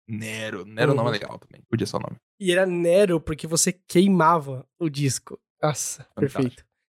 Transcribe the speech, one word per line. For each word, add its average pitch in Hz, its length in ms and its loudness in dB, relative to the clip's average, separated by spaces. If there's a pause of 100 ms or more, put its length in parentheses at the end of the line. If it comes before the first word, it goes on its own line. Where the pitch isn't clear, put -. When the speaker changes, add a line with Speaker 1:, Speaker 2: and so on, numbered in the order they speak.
Speaker 1:
Nero. 110 580 -8
Nero 110 260 0
é - 20 2
um 139 40 2
nome 117 120 0
Speaker 2:
Uhum. 113 40 0
Speaker 1:
legal - 260 -8
também. - 300 -20
Podia 117 160 0
ser - 120 -4
o - 20 -8
nome. - 160 -10 (240)
Speaker 2:
E 185 140 0
era 190 120 2
Nero 175 540 2
porque 156 260 -8
você 165 280 0
queimava 165 920 2 (140)
o 165 100 -2
disco. 139 480 -4 (240)
Nossa, - 420 -4 (120)
Speaker 1:
Fantástico. - 40 -10 (220)
Speaker 2:
perfeito. - 240 -6 (260)